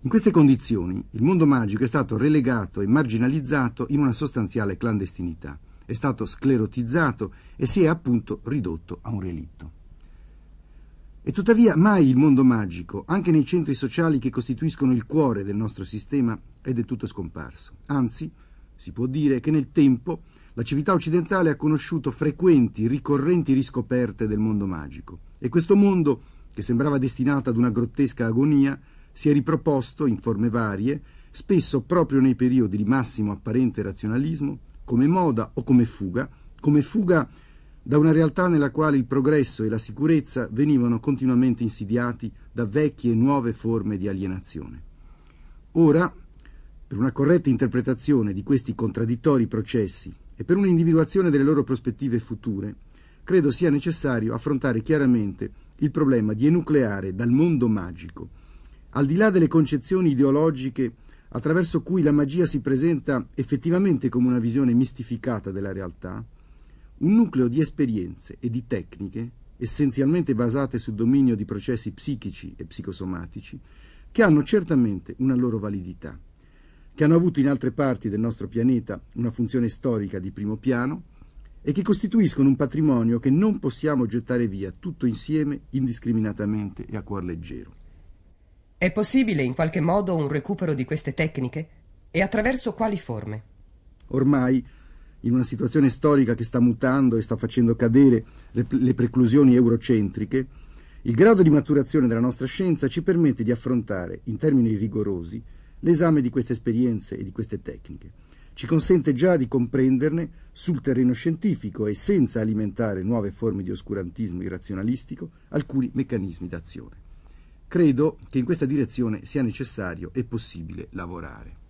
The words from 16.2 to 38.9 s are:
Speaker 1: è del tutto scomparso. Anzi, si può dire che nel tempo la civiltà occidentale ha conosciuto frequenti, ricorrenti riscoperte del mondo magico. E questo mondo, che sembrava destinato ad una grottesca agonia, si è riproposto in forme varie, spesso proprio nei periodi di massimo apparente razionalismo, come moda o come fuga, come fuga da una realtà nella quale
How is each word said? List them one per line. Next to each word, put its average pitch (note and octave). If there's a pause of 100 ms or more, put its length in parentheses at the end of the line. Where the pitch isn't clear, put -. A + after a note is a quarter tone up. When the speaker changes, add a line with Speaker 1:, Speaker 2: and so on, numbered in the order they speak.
Speaker 1:
è C3+
del A#2+
tutto A#2
scomparso. D#2+ (140)
Anzi, C#3 (440)
si -
può A#2
dire C3+
che D3+
nel D3+
tempo C#3 (320)
la A#2
civiltà C#3+
occidentale E3+
ha C#3+
conosciuto D3+
frequenti, C#3
ricorrenti C#3+
riscoperte B2
del G#2+
mondo G#2+
magico. D2 (220)
E B2+
questo E3+
mondo, F#3 (320)
che A2
sembrava C3+
destinato C3+
ad A#2
una A#2+
grottesca A#2
agonia, C#3 (380)
si D3+
è C#3+
riproposto C#3+
in A2
forme A2+
varie, A2+ (300)
spesso -
proprio C#3
nei C3
periodi B2
di G#2
massimo G#2+
apparente A2
razionalismo, C#3 (240)
come B2
moda D#3
o C3
come B2
fuga, G#2 (300)
come D3
fuga F3 (560)
da C3+
una D#3+
realtà D#3+
nella D3
quale D3+